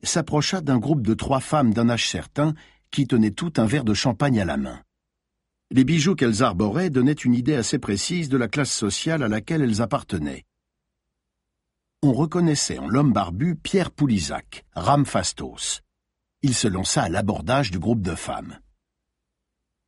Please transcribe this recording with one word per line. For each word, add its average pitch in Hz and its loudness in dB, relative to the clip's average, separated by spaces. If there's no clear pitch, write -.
s'approcha 165 -2
d'un 135 2
groupe 135 0
de 110 2
trois 135 0
femmes 127 2
d'un 117 2
âge 117 0
certain 147 -2
qui 143 0
tenaient 113 4
tout 160 -4
un 113 4
verre 135 0
de 107 0
champagne 120 0
à 95 0
la - -4
main. - -8
Les 131 6
bijoux 160 4
qu'elles 117 2
arboraient 110 2
donnaient 131 4
une 127 2
idée 123 0
assez 135 0
précise 143 -2
de 135 2
la 120 2
classe 135 -2
sociale 151 -2
à 120 0
laquelle 107 -2
elles 117 2
appartenaient. 95 -4
On 135 4
reconnaissait 156 0
en 71 -8
l'homme 127 4
barbu 101 -2
Pierre - -2
Poulizac, 98 -2
Ramphastos. - -2
Il 127 2
se - 0
lança 92 -2
à 87 -2
l'abordage 101 -2
du 90 -4
groupe 107 0
de 87 -4
femmes. « - -10